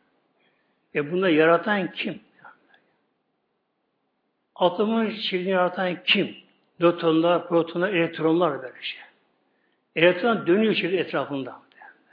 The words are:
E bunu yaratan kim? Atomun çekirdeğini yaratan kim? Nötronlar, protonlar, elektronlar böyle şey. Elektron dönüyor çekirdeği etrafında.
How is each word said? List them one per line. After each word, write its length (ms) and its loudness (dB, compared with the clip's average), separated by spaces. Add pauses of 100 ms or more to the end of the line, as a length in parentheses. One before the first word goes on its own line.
(960)
E 180 -4
bunu 160 0
yaratan 640 2
kim? 280 -10 (2250)
Atomun 560 0
çekirdeğini 400 -4
yaratan 540 0
kim? 320 0 (440)
Nötronlar, 680 2
protonlar, 400 0
elektronlar 760 0
böyle 200 -16
şey. 180 -12 (960)
Elektron 500 2
dönüyor 280 2
çekirdeği 260 -2
etrafında. 560 -6 (560)